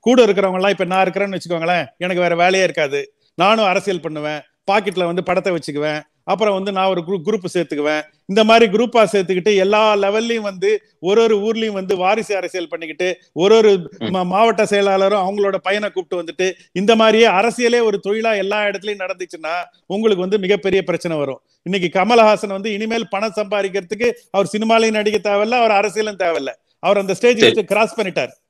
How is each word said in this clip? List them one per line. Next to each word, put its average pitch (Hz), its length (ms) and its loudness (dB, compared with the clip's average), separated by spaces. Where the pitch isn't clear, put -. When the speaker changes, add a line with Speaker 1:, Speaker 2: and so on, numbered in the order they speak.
Speaker 1:
கூட 254 160 6
இருக்கிறவங்க 190 380 2
எல்லாம் 196 160 2
இப்ப 185 120 -2
நான் 190 160 2
இருக்கிறேன்னு 190 340 -4
வச்சுக்கோங்களேன், 170 480 -2
எனக்கு 180 280 -2
வேற 170 100 0
வேலையே 185 300 2
இருக்காது, 147 340 -2
நானும் 202 320 2
அரசியல் 190 340 -4
பண்ணுவேன், 151 380 -8
பாக்கெட்ல 190 440 0
வந்து 175 160 -4
படத்தை 185 280 -2
வச்சுக்குவேன், 151 500 -6
அப்புறம் 196 320 0
வந்து 196 160 -6
நான் 190 200 0
ஒரு 175 100 -2
குரூப், 170 240 -6
குரூப் 214 220 -4
சேர்த்துக்குவேன். 151 520 -2
இந்த 202 160 2
மாதிரி 226 220 6
குரூப்பா 220 380 2
சேர்த்துக்கிட்டு 185 520 0
எல்லா 202 260 2
லெவல்லயும் 214 540 -2
வந்து 190 220 -2
ஒரு 202 220 2
ஒரு 226 160 4
ஊர்லயும் 220 400 -2
வந்து 190 180 -4
வாரிசு 202 380 0
அரசியல் 180 340 -6
பண்ணிக்கிட்டு 165 400 -6
ஒரு 220 200 4
ஒரு 214 180 6
Speaker 2:
ம். 185 380 -4
Speaker 1:
மா-, 185 140 -2
மாவட்ட 214 400 2
செயலாளரும் 196 580 2
அவங்களோட 196 360 -2
பையனை 208 300 -2
கூப்பிட்டு 180 320 -6
வந்துட்டு 170 260 -4
இந்த 202 220 2
மாதிரியே 220 360 6
அரசியலே 233 520 2
ஒரு 202 180 0
தொழிலா 220 360 -2
எல்லா 196 260 -4
இடத்துலயும் 202 420 -6
நடந்துச்சுன்னா 175 500 -8
உங்களுக்கு 202 380 0
வந்து 202 180 0
மிகப்பெரிய 196 400 0
பிரச்சனை 170 340 -6
வரும். 135 240 -6
இன்னைக்கு 180 240 -2
கமலஹாசன் 214 680 4
வந்து 202 160 -6
இனிமேல் 220 360 -4
பணம் 202 280 -6
சம்பாதிக்கிறதுக்கு 202 720 -4
அவர் 196 220 -2
சினிமாலையும் 220 460 2
நடிக்க 208 220 0
தேவையில்ல, 208 400 0
அவர் 220 160 2
அரசியலும் 208 440 -2
தேவையில்ல, 156 340 -2
அவர் 196 200 2
அந்த 190 120 -2
ஸ்டேஜ் 240 260 2
Speaker 2:
சரி. 226 100 6
Speaker 1:
வந்து 214 180 -2
கிராஸ் 208 280 -2
பண்ணிட்டார். 170 360 -4